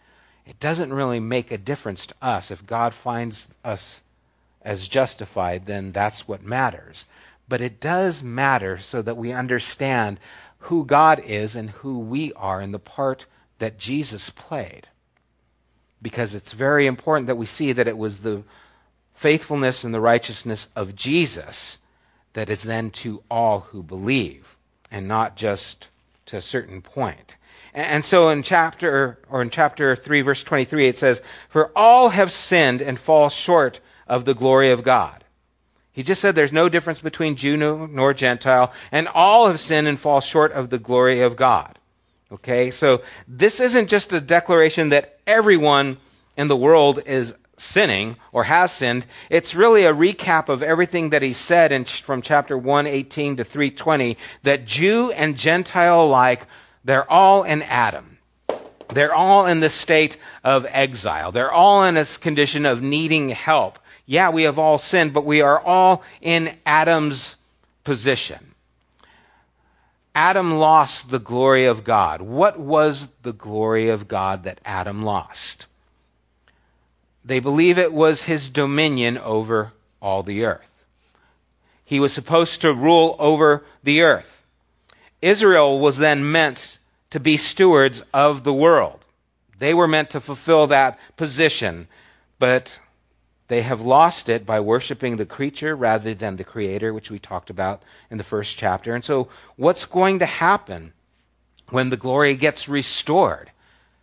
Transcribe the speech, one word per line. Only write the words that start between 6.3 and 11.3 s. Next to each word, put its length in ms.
matters. 640
But 100
it 180
does 440
matter 560
so 240
that 160
we 140
understand 840
who 260
God 400
is 280